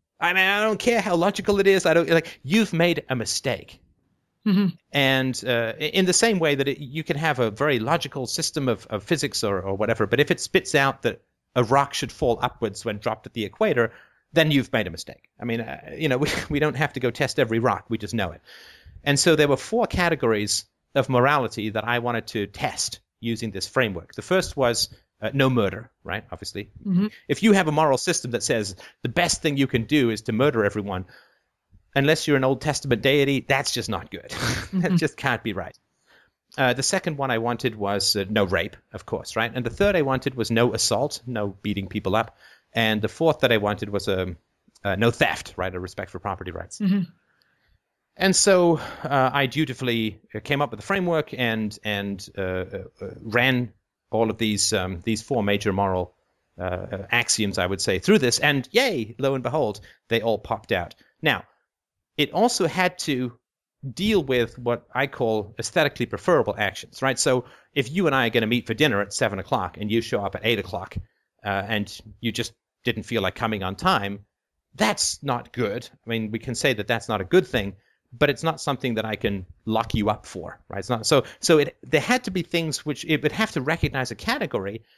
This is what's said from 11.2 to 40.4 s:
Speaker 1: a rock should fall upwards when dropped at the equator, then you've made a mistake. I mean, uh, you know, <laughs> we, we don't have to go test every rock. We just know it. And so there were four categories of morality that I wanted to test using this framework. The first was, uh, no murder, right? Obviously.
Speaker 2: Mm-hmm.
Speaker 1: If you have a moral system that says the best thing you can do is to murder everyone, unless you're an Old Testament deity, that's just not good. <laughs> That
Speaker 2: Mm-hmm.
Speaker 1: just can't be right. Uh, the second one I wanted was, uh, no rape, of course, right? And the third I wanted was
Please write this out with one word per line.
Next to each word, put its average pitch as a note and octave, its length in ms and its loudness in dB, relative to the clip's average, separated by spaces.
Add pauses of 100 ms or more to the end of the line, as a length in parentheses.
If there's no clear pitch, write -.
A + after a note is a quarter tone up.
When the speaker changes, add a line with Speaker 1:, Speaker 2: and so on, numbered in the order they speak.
Speaker 1:
a B2 80 4
rock C3+ 300 2
should - 180 -6
fall A#2+ 300 0
upwards A2+ 440 -4
when G#2+ 140 -4
dropped A2 280 -4
at - 60 -20
the A2+ 100 -4
equator, A#2+ 480 0 (400)
then D#3 180 4
you've C#3 220 2
made G#2+ 160 0
a F2 40 -8
mistake. - 380 -16 (120)
I - 40 -12
mean, A#2 160 -2
uh, - 340 -12
you - 120 -2
know, B2+ 100 2
<laughs> C3+ 60 2
we, D3+ 60 0 (200)
we D3 100 0
don't D3 180 0
have C#3+ 160 -2
to - 80 -6
go B2 100 2
test C3 260 -2
every A2+ 220 2
rock. G#2+ 300 0
We A2+ 80 -2
just G2+ 160 -8
know G2+ 180 -2
it. - 100 -18 (640)
And C#3+ 160 2
so E3 160 6
there D3+ 140 4
were C3+ 80 4
four A3+ 300 -2
categories B2 800 0 (300)
of C3+ 140 0
morality B2 640 2
that G#2 160 -4
I A#2+ 120 2
wanted A#2 280 -4
to G2+ 200 -4
test - 540 -6 (180)
using A2+ 320 -4
this F#2 160 -6
framework. G#2 480 -2
The - 60 -12
first - 340 0
was, A#2+ 320 2 (340)
uh, A2 120 -4
no C3+ 160 4
murder, A2 420 0 (140)
right? F#2+ 260 -6
Obviously. G2+ 380 -12 (180)
Speaker 2:
Mm-hmm. G3 200 2 (200)
Speaker 1:
If - 160 -2
you A3 80 6
have F#3+ 160 6
a D3+ 60 0
moral D3 240 4
system - 340 -2
that A#2 100 -2
says G#2 360 -2 (240)
the - 80 -2
best E3+ 320 0
thing C#3+ 160 0
you C#3 100 4
can A#2 160 0
do C#3 280 2
is G#2+ 120 -4
to - 80 -4
murder A#2 320 2
everyone, G2 420 -2 (920)
unless C#3+ 320 2
you're D3 100 4
an C3 60 2
Old C3 180 2
Testament C3+ 400 0
deity, C#3 460 2
that's C3+ 260 0
just A2+ 160 -6
not G2+ 220 -6
good. - 180 -14
<laughs> - 120 -8 (300)
That F#3+ 100 0 (100)
Speaker 2:
Mm-hmm. F#3 60 4
Speaker 1:
just D#3 200 0
can't B2 260 -2
be A2 100 -2
right. F2 220 -8 (840)
Uh, B2+ 160 4
the B2+ 100 -2
second F3 340 -2
one C3+ 140 -2
I A2+ 80 2
wanted A#2 360 -2
was, G2+ 400 0
uh, G2 140 0
no G#2+ 140 4
rape, F2+ 340 0 (160)
of G2+ 120 -12
course, - 300 -6
right? A2+ 180 0
And B2+ 120 -4
the A#2 60 -4
third G3+ 240 2
I E3 80 4
wanted C3 320 -2
was A#2 160 -2